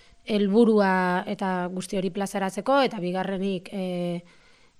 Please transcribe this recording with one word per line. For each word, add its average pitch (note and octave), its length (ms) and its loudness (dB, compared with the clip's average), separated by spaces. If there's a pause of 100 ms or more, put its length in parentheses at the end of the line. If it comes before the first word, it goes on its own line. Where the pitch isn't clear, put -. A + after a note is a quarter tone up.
(260)
helburua G3 1000 4
eta F#3 440 -4
guzti F#3 260 -6
hori F#3 160 -2
plazaratzeko, G3 720 0
eta A3 160 -4
bigarrenik, F#3 720 -4
e, F3 480 -4 (600)